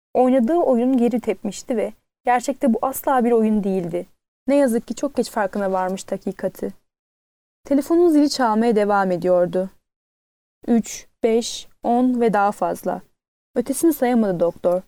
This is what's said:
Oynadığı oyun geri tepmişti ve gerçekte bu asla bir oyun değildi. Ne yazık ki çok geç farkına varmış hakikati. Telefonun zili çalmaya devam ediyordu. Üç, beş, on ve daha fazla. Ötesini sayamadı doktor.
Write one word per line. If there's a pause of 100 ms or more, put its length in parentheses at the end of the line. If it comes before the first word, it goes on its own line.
(140)
Oynadığı
oyun
geri
tepmişti
ve (320)
gerçekte
bu
asla
bir
oyun
değildi. (400)
Ne
yazık
ki
çok
geç
farkına
varmış
hakikati. (920)
Telefonun
zili
çalmaya
devam
ediyordu. (960)
Üç, (160)
beş, (140)
on
ve
daha
fazla. (520)
Ötesini
sayamadı
doktor.